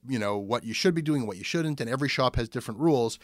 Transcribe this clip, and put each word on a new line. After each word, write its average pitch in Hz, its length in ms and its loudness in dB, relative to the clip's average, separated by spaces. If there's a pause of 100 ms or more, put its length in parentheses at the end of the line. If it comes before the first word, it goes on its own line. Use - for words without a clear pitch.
you 127 100 -2
know, 104 180 0
what 104 280 -2
you 113 100 -6
should 185 200 4
be 165 80 -2
doing, 147 220 0
what 98 120 -6
you 95 80 -12
shouldn't, 156 360 -2
and 117 80 -4
every 135 200 0
shop 127 260 2
has 117 140 0
different 120 320 -6
rules. 131 440 4